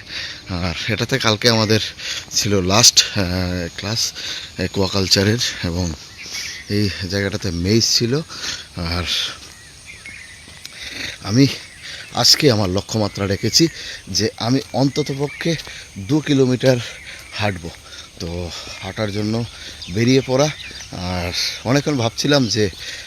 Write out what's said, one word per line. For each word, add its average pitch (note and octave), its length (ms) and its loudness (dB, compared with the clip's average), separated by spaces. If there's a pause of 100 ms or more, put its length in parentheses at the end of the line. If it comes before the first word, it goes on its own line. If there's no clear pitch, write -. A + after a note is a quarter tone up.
(480)
আর F2+ 440 -2
এটাতে A#2+ 260 0
কালকে A2 320 4
আমাদের A2 300 6 (500)
ছিল G2+ 320 2
লাস্ট, G2 380 6
আহ, - 240 2 (520)
ক্লাস G#2+ 360 -2 (440)
অ্যাকুয়াকালচারের G2 800 2 (260)
এবং F2 280 0 (760)
এই G#2 220 2 (200)
জায়গাটাতে G2 400 -2
মেইজ F#2 340 4 (140)
ছিল। A#2+ 220 2 (560)
আর F2 280 -2 (2250)
আমি A#2+ 240 6 (680)
আজকে B2+ 360 6
আমার G#2 200 4
লক্ষ্যমাত্রা G2+ 560 0
রেখেছি G#2+ 420 4 (400)
যে F#2+ 280 0
আমি B2 240 2 (120)
অন্ততপক্ষে C#3 840 0 (420)
দু A#2 220 2
কিলোমিটার C3 560 4 (560)
হাঁটব। F#2 360 -2 (520)
তো E2+ 300 -6 (320)
হাঁটার G2+ 300 -4
জন্য G#2+ 320 -2 (460)
বেরিয়ে A#2+ 360 4
পড়া। C3 240 4 (420)
আর F2 400 -2 (320)
অনেকক্ষণ C#3 320 2
ভাবছিলাম B2+ 520 2
যে G2+ 220 2 (360)